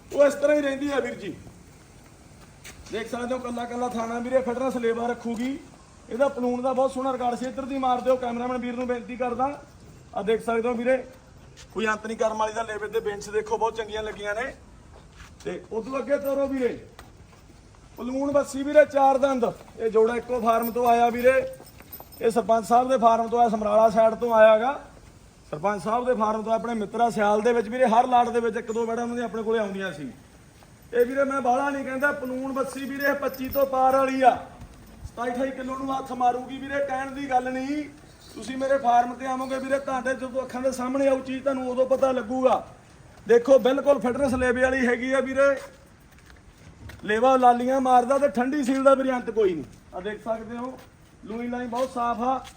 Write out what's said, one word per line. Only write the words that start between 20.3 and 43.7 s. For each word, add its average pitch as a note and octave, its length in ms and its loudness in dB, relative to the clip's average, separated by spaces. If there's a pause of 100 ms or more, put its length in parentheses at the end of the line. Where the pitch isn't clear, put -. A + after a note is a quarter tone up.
ਫਾਰਮ A3+ 300 0
ਤੋਂ A#3+ 180 0
ਆਇਆ A#3 220 6
ਵੀਰੇ, A#3+ 220 4 (880)
ਇਹ A3+ 100 2
ਸਰਪੰਚ A3 360 2
ਸਾਹਿਬ A#3+ 220 4
ਦੇ C4 100 2
ਫਾਰਮ A3+ 300 4
ਤੋਂ A#3 120 2
ਆਇਆ, A#3+ 80 6
ਸਮਰਾਲਾ G#3+ 420 4
ਸਾਈਡ A3 240 4
ਤੋਂ A#3 200 -2
ਆਇਆ A3 240 8
ਗਾ। B3+ 200 -2 (720)
ਸਰਪੰਚ F#3+ 320 -4
ਸਾਹਿਬ A#3+ 240 -2
ਦੇ B3+ 80 2
ਫਾਰਮ G#3+ 280 0
ਤੋਂ A3 100 -4
ਆਪਣੇ A3+ 220 -2
ਮਿੱਤਰਾ A3 360 0
ਸਿਆਲ G#3 300 2
ਦੇ A#3+ 120 4
ਵਿੱਚ A#3 160 0
ਵੀਰੇ, B3+ 200 2
ਹਰ A#3 180 4
ਲਾਟ B3 220 4
ਦੇ A#3 120 0
ਵਿੱਚ A3+ 160 -2
ਇੱਕ A3+ 160 -6
ਦੋ A#3 140 -2
ਵੈੜਾਂ A3+ 160 -4
ਉਹਨਾਂ A#3+ 140 -6
ਦੀਆਂ A#3+ 100 -4
ਆਪਣੇ A3+ 160 -6
ਕੋਲੇ A3 160 0
ਆਉਂਦੀਆਂ F#3+ 340 -4
ਸੀ। C#3 180 -10 (800)
ਇਹ A#3+ 140 4
ਵੀਰੇ C4+ 180 0
ਮੈਂ C4+ 160 -2
ਬਾਹਲਾ C4 300 2
ਨਹੀਂ C#4 140 -4
ਕਹਿੰਦਾ, C4 280 -2
ਪਲੂਣ C4 400 -6
ਬੱਸੀ C4 340 -6
ਵੀਰੇ C#4 280 -2
ਪੱਚੀ C4 340 -6
ਤੋਂ C#4 180 0
ਪਾਰ C4 300 2
ਵਾਲੀ C4 260 0
ਆ, B3+ 80 8 (760)
ਸਤਾਈ B3 240 -8
ਅਠਾਈ C4 200 -2
ਕਿਲੋ C4 280 -8
ਨੂੰ C4+ 180 -6
ਹੱਥ C4 160 -8
ਮਾਰੂਗੀ B3 460 -2
ਵੀਰੇ, C#4 220 -6
ਕਹਿਣ C4+ 300 -4
ਦੀ C#4 200 -8
ਗੱਲ B3+ 220 0
ਨਹੀਂ। C4+ 300 -4 (520)
ਤੁਸੀਂ A3+ 220 -10
ਮੇਰੇ C4+ 220 0
ਫਾਰਮ A#3+ 360 2
'ਤੇ B3 120 -10
ਆਵੋਗੇ C4 320 -4
ਵੀਰੇ, C4+ 200 -2
ਤੁਹਾਡੇ C4 360 -4
ਜਦੋਂ B3+ 280 -6
ਅੱਖਾਂ B3+ 200 -8
ਦੇ C4 100 0
ਸਾਹਮਣੇ C4 360 0
ਆਊ C4 120 0
ਚੀਜ਼, C4 220 -8
ਤੁਹਾਨੂੰ B3+ 280 -2
ਉਦੋਂ B3+ 160 0
ਪਤਾ C4 260 2
ਲੱਗੂਗਾ। B3 500 0 (640)
ਦੇਖੋ A#3 320 6
ਬਿਲਕੁਲ C4 420 2